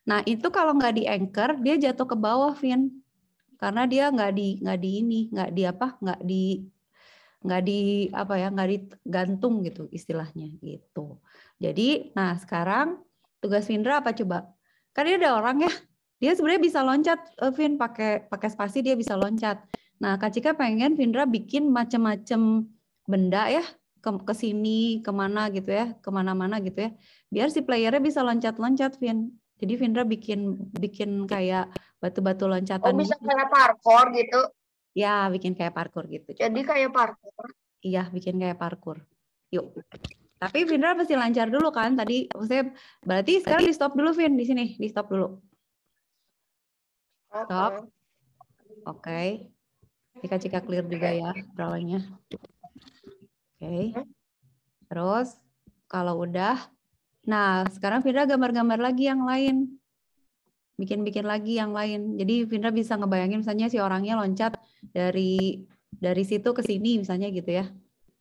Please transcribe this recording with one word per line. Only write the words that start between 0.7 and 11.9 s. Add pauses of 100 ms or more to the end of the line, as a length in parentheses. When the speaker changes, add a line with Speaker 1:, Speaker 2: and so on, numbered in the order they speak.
Speaker 1:
nggak
di
anchor,
dia
jatuh
ke
bawah,
Vin. (680)
Karena
dia
nggak
di,
nggak
di (100)
ini, (120)
nggak
di
apa, (160)
nggak
di, (960)
nggak
di (320)
apa
ya,
nggak
digantung
gitu
istilahnya
gitu. (320)
Jadi,